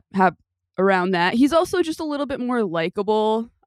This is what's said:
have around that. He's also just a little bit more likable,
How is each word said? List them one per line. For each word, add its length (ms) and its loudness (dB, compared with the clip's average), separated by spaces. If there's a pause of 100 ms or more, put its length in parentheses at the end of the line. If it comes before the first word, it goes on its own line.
(140)
have 220 2 (420)
around 340 2
that. 220 0
He's 180 4
also 300 2
just 180 -4
a 40 -8
little 240 -4
bit 120 -6
more 240 -2
likable, 840 -2 (180)